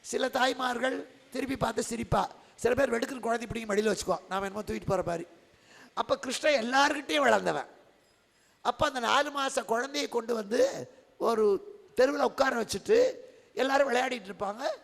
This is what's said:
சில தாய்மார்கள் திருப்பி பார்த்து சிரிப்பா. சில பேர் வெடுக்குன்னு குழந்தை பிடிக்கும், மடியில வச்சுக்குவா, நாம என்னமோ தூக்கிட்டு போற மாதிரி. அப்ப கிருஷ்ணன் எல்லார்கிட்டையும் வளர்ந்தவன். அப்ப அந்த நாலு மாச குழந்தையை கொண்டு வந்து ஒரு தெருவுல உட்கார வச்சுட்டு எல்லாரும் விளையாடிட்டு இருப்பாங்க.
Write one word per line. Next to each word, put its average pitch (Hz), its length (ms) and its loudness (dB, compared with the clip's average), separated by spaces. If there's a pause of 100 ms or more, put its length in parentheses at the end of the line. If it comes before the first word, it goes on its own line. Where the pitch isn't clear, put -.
சில 247 280 -2
தாய்மார்கள் 262 680 0 (340)
திருப்பி 262 260 -4
பார்த்து 226 260 -2
சிரிப்பா. 220 400 0 (320)
சில 233 180 0
பேர் 262 180 2
வெடுக்குன்னு 233 360 -4
குழந்தை 233 200 -2
பிடிக்கும், 220 240 -6
மடியில 208 220 2
வச்சுக்குவா, 175 260 -2 (100)
நாம 196 160 -4
என்னமோ 202 180 -8
தூக்கிட்டு 214 300 -4
போற 180 100 0
மாதிரி. 170 220 -4 (680)
அப்ப 254 260 -2
கிருஷ்ணன் 269 420 0
எல்லார்கிட்டையும் 285 680 2
வளர்ந்தவன். 185 420 2 (960)
அப்ப 240 220 -2
அந்த 269 120 -4
நாலு 247 320 2
மாச 269 320 -2
குழந்தையை 269 460 -2
கொண்டு 233 240 -4
வந்து 220 280 0 (560)
ஒரு 220 260 2 (520)
தெருவுல 277 340 4
உட்கார 262 320 2
வச்சுட்டு 202 360 2 (560)
எல்லாரும் 269 360 2
விளையாடிட்டு 247 400 -2
இருப்பாங்க. 202 340 -6 (200)